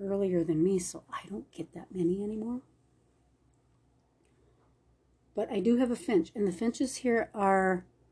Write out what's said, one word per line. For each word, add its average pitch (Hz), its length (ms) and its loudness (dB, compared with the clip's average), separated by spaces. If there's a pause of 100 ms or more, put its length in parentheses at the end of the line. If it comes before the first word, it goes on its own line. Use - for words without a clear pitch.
earlier 196 440 0
than 160 180 2
me, 190 160 4
so - 320 -8
I - 180 -12
don't 214 220 -12
get - 240 -14
that 180 200 -16
many 185 280 0
anymore. 220 400 -6 (2750)
But 208 160 -4
I 214 100 -4
do 233 160 4
have 247 140 2
a 233 60 -2
finch, - 380 0
and 208 120 0
the 180 60 0
finches 233 460 -2
here 233 360 2
are 190 500 2 (280)